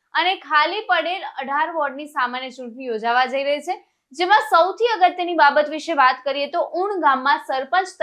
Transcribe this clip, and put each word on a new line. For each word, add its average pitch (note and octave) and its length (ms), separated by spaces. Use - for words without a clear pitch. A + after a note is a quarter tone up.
અને F4+ 300
ખાલી D#4 480
પડેલ F4 320
અઢાર C#4+ 220
વોર્ડની C#4+ 300
સામાન્ય B3+ 400
ચૂંટણી B3 340
યોજાવા A#3 400
જઈ C#4 160
રહી D4 220
છે, G#4+ 100
જેમાં F#4 400
સૌથી F#4 460
અગત્યની F4 440
બાબત D4 360
વિશે D#4 260
વાત C4 240
કરીએ C#4 260
તો E4+ 100
ઉણ G4 240
ગામમાં C4+ 420
સરપંચ D4+ 520